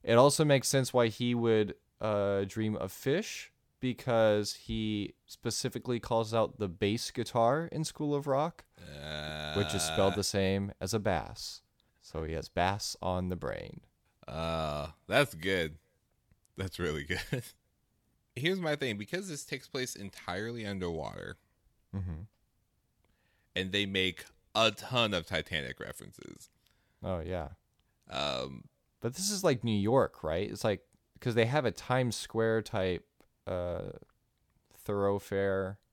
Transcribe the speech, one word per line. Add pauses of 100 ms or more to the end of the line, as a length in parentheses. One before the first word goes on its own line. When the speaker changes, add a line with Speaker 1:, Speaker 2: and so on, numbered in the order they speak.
Speaker 1:
It
also
makes
sense
why
he
would, (260)
uh,
dream
of
fish, (280)
because
he (120)
specifically
calls
out
the
bass
guitar
in
School
of
Rock, (140)
Speaker 2:
Uh,
Speaker 1:
which
is
spelled
the
same (100)
as
a
bass. (400)
So
he
has
bass
on
the
brain. (460)
Speaker 2:
Uh, (200)
that's
good. (760)
That's
really
<laughs>
good. (920)
Here's
my
thing.
Because
this
takes
place
entirely
underwater, (580)
Speaker 1:
Mm-hmm. (1300)
Speaker 2:
and
they
make (280)
a
ton
of
Titanic
references. (540)
Speaker 1:
Oh,
yeah. (600)
Speaker 2:
Um, (340)
Speaker 1:
But
this
is,
like,
New
York,
right?
It's
like, (340)
'cause
they
have
a
Times
Square
type, (420)
uh, (840)
thoroughfare. (140)